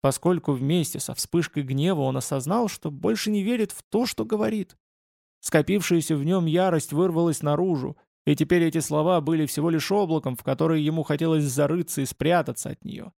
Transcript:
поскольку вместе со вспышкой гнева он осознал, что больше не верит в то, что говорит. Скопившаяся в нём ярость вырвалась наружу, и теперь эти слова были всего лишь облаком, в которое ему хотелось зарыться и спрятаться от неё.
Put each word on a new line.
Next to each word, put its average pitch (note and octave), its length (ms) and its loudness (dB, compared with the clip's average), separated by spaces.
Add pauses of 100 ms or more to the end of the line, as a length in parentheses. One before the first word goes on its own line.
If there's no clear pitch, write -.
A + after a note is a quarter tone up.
поскольку D#3+ 520 0
вместе C#3+ 480 0
со - 140 -8
вспышкой - 480 -2
гнева C#3 400 0
он C3 160 0
осознал, D3+ 500 -2
что - 220 -8
больше G3 400 -2
не G#3 120 0
верит A3 300 0
в - 100 -16
то, A#3 220 -2
что - 200 -4
говорит. G#3+ 520 -4 (640)
Скопившаяся E3 760 2
в C#3+ 100 0
нём F3 200 2
ярость E3+ 480 2
вырвалась E3 500 2
наружу, D3 540 0 (300)
и D3 100 4
теперь E3+ 280 2
эти D#3+ 160 0
слова D#3 420 2
были D#3 240 0
всего D#3 240 -2
лишь D#3+ 200 0
облаком, D#3+ 460 0
в - 60 -16
которое D#3 380 0
ему D#3 240 0
хотелось D#3 400 2
зарыться D3 580 0
и C3 40 -2
спрятаться - 640 -2
от - 140 -14
неё. - 360 -12